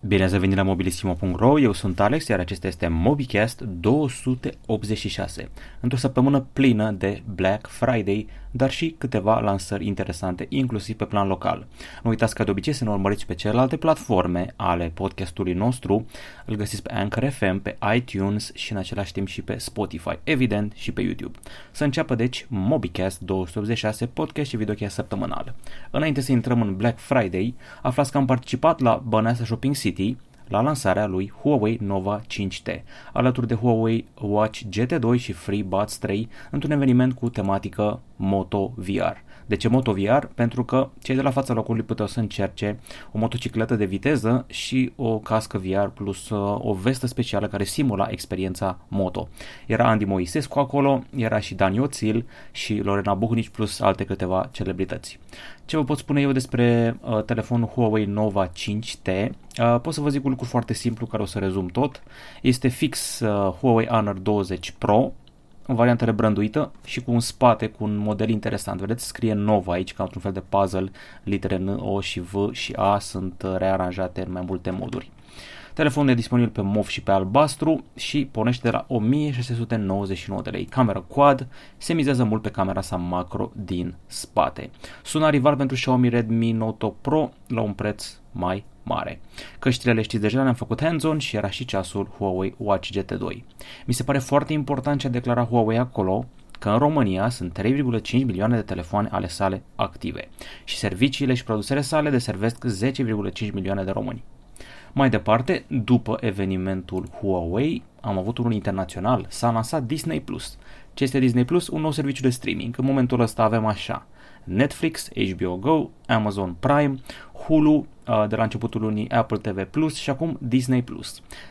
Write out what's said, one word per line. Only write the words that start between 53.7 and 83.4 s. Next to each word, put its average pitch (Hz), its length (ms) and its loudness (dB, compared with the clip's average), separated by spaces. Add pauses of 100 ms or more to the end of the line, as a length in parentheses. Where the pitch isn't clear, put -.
alte 98 240 2
câteva 92 480 0
celebrități. - 680 -4 (460)
Ce 160 120 -2
vă 156 60 2
pot 143 140 0
spune 143 240 0
eu 139 100 2
despre, 120 720 4
uh, 110 220 0
telefonul 117 440 0
Huawei 110 380 2
Nova 101 400 0
cinci 104 520 -6
T? - 100 -8
Uh, 117 720 0
pot 160 120 -4
să 151 80 -4
vă 147 80 2
zic 139 140 0
un 139 60 0
lucru 127 160 -2
foarte 117 280 0
simplu 113 320 -2
care 110 160 -2
o 101 40 0
să 101 140 -4
rezum 95 280 0
tot. 123 360 0 (380)
Este 127 260 4
fix, - 520 -2
uh, 101 320 2
Huawei 113 360 4
Honor 104 320 2
douăzeci 95 520 0
Pro, 107 400 4 (560)
în 127 80 0
variantă 120 300 4
rebranduită 107 640 2 (140)
și - 160 -8
cu 120 100 -4
un 120 80 4
spate, 117 480 4
cu - 160 -8
un 104 140 -2
model 104 320 0
interesant. 104 500 -2
Vedeți, 104 260 -4
scrie - 280 -2
Nova 101 400 2
aici, 92 200 -2
ca 95 100 -4
într-un 92 180 -6
fel 98 100 -4
de 92 180 -6
puzzle, 95 420 2 (320)
litere 98 340 0
N, 95 100 0
O 98 320 -2
și - 200 -6
V 98 320 -2
și - 240 -8
A 101 240 4
sunt, 92 460 -6
uh, 95 120 0
rearanjate 92 680 0
în 92 60 -8
mai 90 160 -6
multe 92 220 -4
moduri. 92 420 -6 (640)
Telefonul 147 360 2
e 127 40 6
disponibil 120 380 2
pe 110 100 -4
MOV 101 260 0
și - 140 -6
pe - 100 0
albastru 139 720 2 (120)
și 143 360 -2
pornește 120 380 0
de 110 60 0
la 113 120 -2
o 123 120 0
mie 143 320 2
șase 120 220 -4
sute 117 220 -2
nouăzeci 98 420 -2
și - 120 -12
nouă 98 120 -4
de 98 80 -8
lei. 92 160 -6
Camera 101 340 2
quad, 135 480 4 (300)
se - 160 -4
mizează 135 300 4
mult 110 180 2
pe 107 80 -4
camera 95 320 -2
sa - 140 -6
macro 90 600 -4